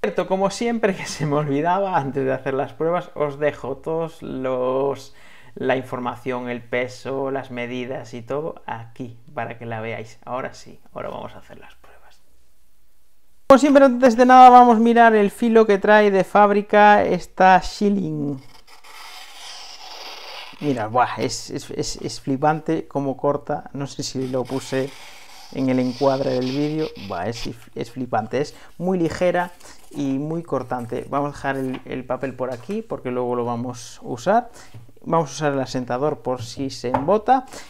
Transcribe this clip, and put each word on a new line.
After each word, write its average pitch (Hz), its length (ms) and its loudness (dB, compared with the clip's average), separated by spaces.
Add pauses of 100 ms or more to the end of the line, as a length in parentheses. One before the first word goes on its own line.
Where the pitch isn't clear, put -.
Cierto, 180 260 -4
como 190 220 0
siempre 226 440 -2
que 156 120 -10
se - 200 -6
me 143 80 -2
olvidaba, 165 600 0
antes 139 280 -2
de 131 80 0
hacer 131 220 -4
las 131 200 -4
pruebas, 165 400 -2
os 147 260 -4
dejo 143 380 -4
todos 160 440 -6
los, 131 960 -4 (380)
la 127 220 0
información, 123 720 -6
el 120 140 -8
peso, 127 680 -6
las 123 180 -8
medidas 123 640 -10
y 120 80 -12
todo 143 440 -8
aquí, 117 520 -12 (160)
para 117 240 -8
que 117 80 -14
la 113 140 -8
veáis. 110 440 -10
Ahora 123 300 -8
sí, - 240 -20 (140)
ahora - 160 -10
vamos 107 260 -12
a 104 40 -18
hacer - 200 -20
las - 160 -20
pruebas. - 460 -20 (1300)
Como 269 100 8
siempre, 277 280 6
antes 247 300 4
de 247 100 6
nada, 254 240 12
vamos 247 260 10
a 220 40 2
mirar 233 360 6
el 202 140 4
filo 226 360 4
que 202 120 4
trae 214 340 6
de 190 100 4
fábrica 208 800 6
esta 185 580 4
Schilling. 156 800 -2 (2250)
Mira, 127 260 -2
buah, 120 320 0
es, 123 320 -6
es, - 200 -10
es, - 260 -6
es - 240 -10
flipante 151 680 -2
cómo 139 300 -6
corta. - 560 -4
No 139 140 -8
sé - 160 -12
si 131 260 -8
lo 127 160 -4
puse 135 440 -4 (640)
en 131 160 -2
el 131 120 2
encuadre 135 500 0
del 127 160 -2
vídeo. 151 400 -4 (220)
Buah, 95 180 -6
es, 117 240 -6 (240)
es - 160 -10
flipante, 123 500 -4
es 147 140 -6 (240)
muy 185 200 -2
ligera 180 540 -2 (380)
y 139 280 -4
muy 160 240 -6
cortante. 123 680 -6
Vamos 147 180 -2
a 143 40 -8
dejar 139 260 -6
el, 131 260 -6
el 127 220 -8
papel 127 280 -6
por 131 180 -6
aquí 196 280 -8
porque 131 300 -8
luego 123 260 -2
lo 120 80 -2
vamos 120 580 -8
a - 40 -14
usar. 185 440 -2 (520)
Vamos 160 280 -2
a - 40 -16
usar 147 180 -2
el 139 80 -2
asentador 127 600 -4
por 127 200 -4
si 135 280 -8
se - 180 -8
embota. 208 560 2 (260)